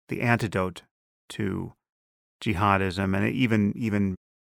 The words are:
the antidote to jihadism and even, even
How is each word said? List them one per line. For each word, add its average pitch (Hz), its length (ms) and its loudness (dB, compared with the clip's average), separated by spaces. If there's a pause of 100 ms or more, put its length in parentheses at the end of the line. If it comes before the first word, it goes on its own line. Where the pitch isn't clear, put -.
the - 120 -6
antidote 104 600 0 (460)
to 95 460 -6 (680)
jihadism 95 720 2
and 104 160 0
even, 110 440 2
even 101 400 -2 (300)